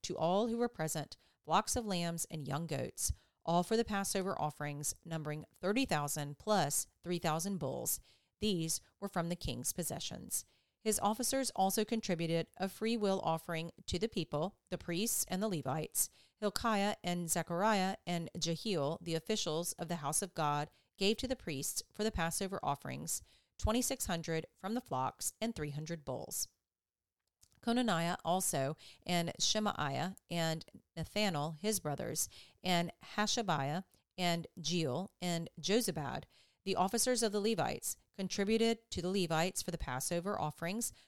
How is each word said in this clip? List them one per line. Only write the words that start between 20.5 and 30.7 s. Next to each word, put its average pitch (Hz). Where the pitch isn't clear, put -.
gave 208
to -
the -
priests -
for 208
the 214
Passover 180
offerings, 143
twenty-six 240
hundred 165
from 208
the 247
flocks -
and 226
three 151
hundred 156
bulls. -
Conaniah 202
also 160
and 170
Shemaiah 175
and 160